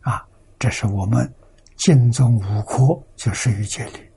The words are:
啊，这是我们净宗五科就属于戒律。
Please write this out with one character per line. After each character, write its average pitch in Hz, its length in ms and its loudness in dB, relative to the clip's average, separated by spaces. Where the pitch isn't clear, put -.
啊， - 240 -6
这 120 120 0
是 - 160 -6
我 98 180 -4
们 120 260 0
净 127 340 4
宗 120 260 2
五 104 260 -2
科 - 160 -4
就 - 160 -4
属 - 180 -2
于 101 140 -2
戒 - 260 -8
律。 - 260 -20